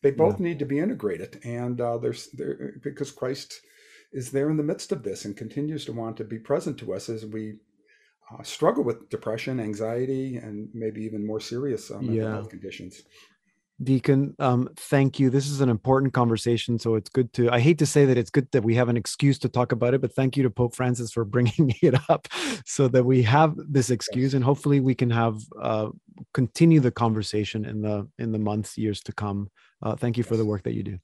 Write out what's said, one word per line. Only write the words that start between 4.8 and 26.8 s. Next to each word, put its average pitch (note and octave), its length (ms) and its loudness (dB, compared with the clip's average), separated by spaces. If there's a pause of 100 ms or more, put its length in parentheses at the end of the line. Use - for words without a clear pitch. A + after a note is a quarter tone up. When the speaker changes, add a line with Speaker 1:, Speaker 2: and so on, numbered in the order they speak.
Speaker 1:
of C3+ 120 -6
this F#2+ 220 -8
and G#2 100 -10
continues C#3+ 500 -8
to - 60 -10
want A2+ 260 -8
to A2+ 60 -8
be G#2+ 140 -10
present C#3+ 400 -4
to G#2+ 160 -10
us G2+ 160 -10
as A2 160 -8
we, G#2+ 300 -10 (760)
uh, A2+ 120 -18
struggle A3 400 2
with - 260 -4
depression, A#2 500 -6
anxiety, A#2+ 760 -4
and G#2+ 360 -10
maybe A2 280 -6
even G#2+ 240 -6
more G#2+ 140 -4
serious, A#2+ 520 -6
uh, G2+ 40 -12
mental A2+ 200 -2
Speaker 2:
Yeah. A2 160 0
Speaker 1:
health G#2 180 -8
conditions. F#2 520 -14 (800)
Speaker 2:
Deacon, C3+ 560 2
um, B2+ 400 2
thank C3+ 420 2
you. C3 120 4
This C#3 180 0
is C#3+ 120 -2
an C3+ 60 4
important C3 460 2
conversation, A#2 640 2
so A2+ 160 0
it's G#2+ 160 -2
good B2 240 0
to, A#2+ 160 4
I A#2+ 100 4
hate D3+ 200 4
to D3 80 4
say C#3+ 180 6
that C3 120 6
it's A#2 120 0
good - 220 2
that B2 120 2
we A2+ 120 4
have A#2+ 120 4
an A#2+ 100 2
excuse C3+ 420 0
to A#2+ 100 -2
talk B2 220 0
about A#2+ 240 2
it, C3+ 40 2
but B2+ 140 -4
thank C3 240 0
you C#3 60 2
to B2+ 80 4
Pope A#2+ 240 -2
Francis B2 360 -2
for A#2 140 -2
<laughs> G2+ 100 -6
bringing B2 460 2
it C#3 140 6 (120)
up D3+ 200 0 (380)
so - 240 2
that B2+ 140 6
we B2+ 200 6
have D3+ 340 6
this C#3 320 0
excuse, B2+ 440 0
Speaker 1:
Yes. - 20 0
Speaker 2:
and C3 100 2
hopefully C#3+ 340 2
we C3 140 2
can A#2+ 160 0
have, A#2 320 0 (180)
uh, A2 300 -2 (460)
continue D#3+ 440 6
the B2 120 4